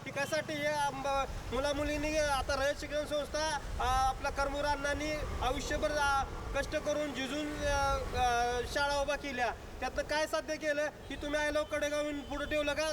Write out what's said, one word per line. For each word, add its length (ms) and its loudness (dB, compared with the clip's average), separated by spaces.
की 60 -8
कशासाठी 420 -2
हे, 140 0
आम-, 260 2
मुलामुलींनी 640 0
आता 480 2
रयत 140 2
शिक्षण 260 -2
संस्था, 540 0
अ, 60 0
आपला 440 2
करमूर 360 0
अण्णांनी 460 0
आयुष्यभर, 500 0
अ, 320 4
कष्ट 180 -2
करून 380 0
झिजून, 500 -2
अ, 340 4
अ, 440 4
शाळा 280 2
उभा 140 0
केल्या, 360 -2
त्यातनं 240 -2
काय 240 0
साध्य 280 -2
केलं 320 0
की 280 -8
तुम्ही 240 -2
आय 120 2
लव 120 2
कडेगाव 380 0
येऊन 180 -2
पुढं 260 -4
ठेवलं 280 2
का 200 0